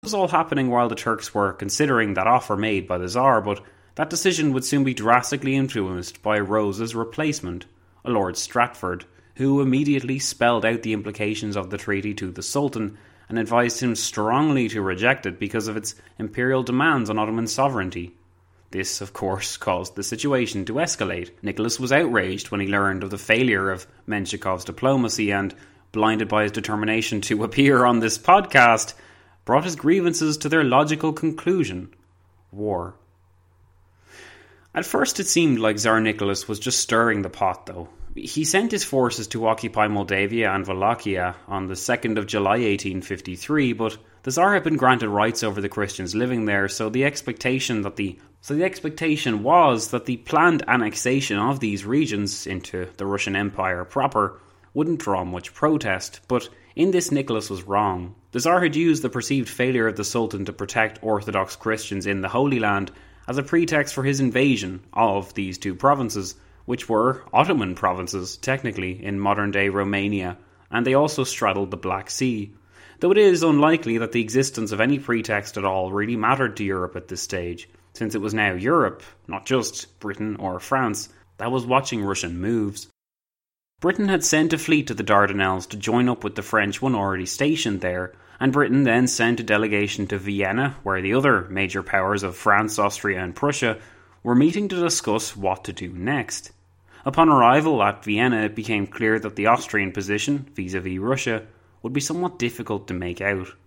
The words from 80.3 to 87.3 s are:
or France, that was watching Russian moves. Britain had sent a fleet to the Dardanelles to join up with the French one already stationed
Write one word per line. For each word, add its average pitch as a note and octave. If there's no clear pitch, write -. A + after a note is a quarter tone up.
or F#2
France, A#2+
that A2+
was B2+
watching B2+
Russian F2+
moves. G#2
Britain G3
had F#3+
sent D#3
a D#3
fleet D3+
to A#2
the G#2
Dardanelles G2
to G#2+
join A#2+
up A#2+
with G2+
the G2+
French G2+
one C3
already G2
stationed C3+